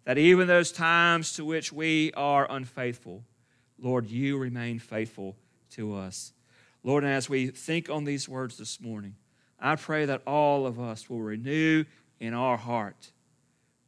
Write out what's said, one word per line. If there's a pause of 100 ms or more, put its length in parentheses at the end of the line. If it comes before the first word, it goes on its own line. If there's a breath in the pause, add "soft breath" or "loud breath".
that
even
those
times
to
which
we
are
unfaithful, (540)
Lord,
you
remain
faithful (340)
to
us. (500 soft breath)
Lord,
and
as
we
think
on
these
words
this
morning, (440)
I
pray
that
all
of
us
will
renew (360 soft breath)
in
our
heart (760)